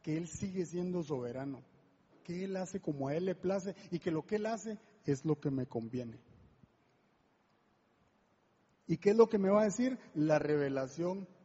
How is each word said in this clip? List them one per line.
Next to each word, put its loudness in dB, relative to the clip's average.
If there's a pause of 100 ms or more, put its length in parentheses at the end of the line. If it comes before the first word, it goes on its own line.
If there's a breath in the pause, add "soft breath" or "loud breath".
que -2
Él -4
sigue -6
siendo -4
soberano, -6 (640)
que -6
Él -4
hace -6
como -4
a 0
Él 0
le 0
place -2 (160 loud breath)
y -2
que -2
lo -2
que -2
Él -2
hace -4 (260 soft breath)
es 0
lo 2
que -2
me -2
conviene. -6 (2750)
¿Y 0
qué 4
es 4
lo 10
que 0
me 4
va 8
a 4
decir? 0 (160)
La 4
revelación 0 (160)